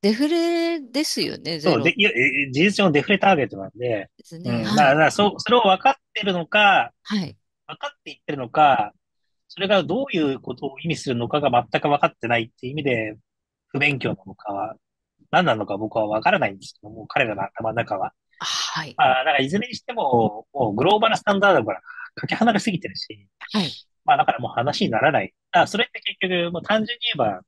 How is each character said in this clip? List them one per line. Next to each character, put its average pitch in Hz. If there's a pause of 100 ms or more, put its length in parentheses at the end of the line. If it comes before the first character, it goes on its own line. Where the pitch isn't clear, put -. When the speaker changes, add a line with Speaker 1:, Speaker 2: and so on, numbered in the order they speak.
Speaker 1:
デ 208
フ 254
レ 339
で 269
す 254
よ -
ね、 160
Speaker 2:
そ 170
う、 -
Speaker 1:
ゼ 117
ロ。 139
Speaker 2:
で、 165
い 208
や、 202
え、 135
事 131
実 196
上 202
の 165
デ 143
フ -
レ 196
タ 196
ー 190
ゲ 139
ッ 104
ト 101
な 98
ん -
で。 113
Speaker 1:
で -
す 165
ね。 147
Speaker 2:
う -
ん。 120
Speaker 1:
は 113
い。 -
Speaker 2:
だ -
か -
ら、 -
だ 139
か 156
ら、 139
そ-、 208
そ -
れ 247
を 240
分 190
か 202
っ - (180)
て 208
る 202
の 170
か、 202 (120)
Speaker 1:
は 214
い。 165 (320)
Speaker 2:
分 147
か 285
っ 294
て -
言 147
っ -
て 160
る 143
の 123
か、 127 (640)
そ 180
れ 190
が 196
ど 190
う 254
い -
う 139
こ 127
と 143
を -
意 170
味 165
す -
る 123
の 120
か 147
が 139
全 120
く -
分 147
か -
っ -
て -
な 117
い 113
っ 117
て -
い 127
う -
意 -
味 151
で、 110 (520)
不 139
勉 143
強 117
な -
の 95
か -
は、 98 (540)
何 175
な 135
の 107
か 101
僕 107
は 107
分 107
か 180
ら 196
な 123
い 98
ん 98
で -
す -
け -
ど 104
も、 110
彼 139
ら 107
の 95
頭 110
の 110
中 110
は。 - (240)
Speaker 1:
は -
い。 131
Speaker 2:
ま 131
あ、 135
だ 151
か -
ら 143
い 135
ず 190
れ 247
に -
し -
て -
も、 127
も 127
う 98
グ 117
ロ 196
ー 214
バ 247
ル -
ス -
タ 208
ン 196
ダ 196
ー -
ド 127
か 98
ら - (320)
か -
け -
離 226
れ 196
す 233
ぎ 175
て -
る -
し、 - (240)
Speaker 1:
は 214
い。 147 (360)
Speaker 2:
ま 147
あ、 -
だ -
か -
ら -
も 120
う -
話 139
に -
な 110
ら 143
な 117
い。 - (160)
だ 180
か -
ら 165
そ -
れ 208
っ -
て 220
結 -
局、 175
も 170
う -
単 214
純 240
に - (140)
言 131
え 104
ば 92